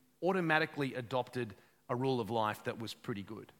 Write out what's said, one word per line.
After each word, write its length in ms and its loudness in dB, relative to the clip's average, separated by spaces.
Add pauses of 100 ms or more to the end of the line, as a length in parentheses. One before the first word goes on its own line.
(220)
automatically 720 2
adopted 600 -2 (360)
a 40 0
rule 260 2
of 100 -2
life 340 0
that 160 -4
was 140 -6
pretty 280 -6
good. 380 -12